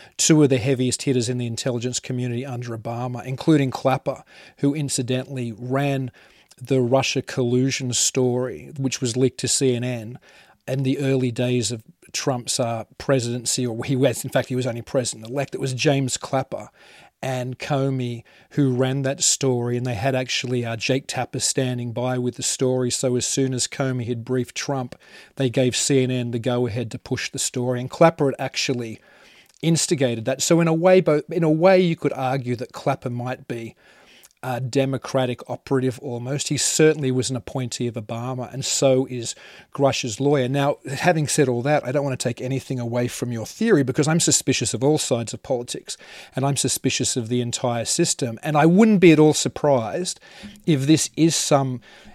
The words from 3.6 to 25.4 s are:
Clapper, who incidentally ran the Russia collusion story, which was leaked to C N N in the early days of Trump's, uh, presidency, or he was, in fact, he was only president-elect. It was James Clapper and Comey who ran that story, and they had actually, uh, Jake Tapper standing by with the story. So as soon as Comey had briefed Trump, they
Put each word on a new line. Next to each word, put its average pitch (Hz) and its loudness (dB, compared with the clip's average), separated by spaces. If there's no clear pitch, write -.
Clapper, 127 -2
who 143 0
incidentally 127 -4
ran 131 -2
the 131 0
Russia 127 2
collusion 127 0
story, 123 0
which 131 -2
was 120 -2
leaked 127 2
to 123 -2
C 127 2
N 120 -4
N 120 -8
in 135 -2
the 131 0
early 135 2
days 123 0
of 113 -8
Trump's, 123 -4
uh, 117 -2
presidency, 123 0
or 117 -4
he 139 0
was, 135 2
in 135 -8
fact, 131 0
he 127 -4
was 127 -2
only 117 -6
president-elect. 123 -4
It - -8
was 135 -4
James 135 0
Clapper - -6
and 127 -6
Comey 131 -2
who 131 2
ran 131 0
that 135 -4
story, 123 0
and 123 -4
they 123 -4
had 127 0
actually, 127 -2
uh, 113 -6
Jake 135 -2
Tapper - -6
standing 123 -2
by 127 -2
with 123 -2
the 131 -8
story. 127 0
So 123 0
as 120 0
soon 135 0
as 123 -2
Comey 127 -4
had 117 -6
briefed 127 -4
Trump, 131 -6
they 135 0